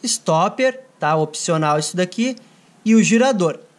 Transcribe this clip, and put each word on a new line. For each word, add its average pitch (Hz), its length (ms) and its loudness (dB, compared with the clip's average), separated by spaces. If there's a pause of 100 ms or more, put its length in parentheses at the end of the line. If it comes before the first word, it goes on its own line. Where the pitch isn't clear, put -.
stopper, 208 800 -2 (160)
tá? 156 160 0
Opcional 156 640 -2
isso 156 160 -6
daqui, 220 400 -4 (480)
e 220 120 4
o 220 60 8
girador. 208 580 2 (200)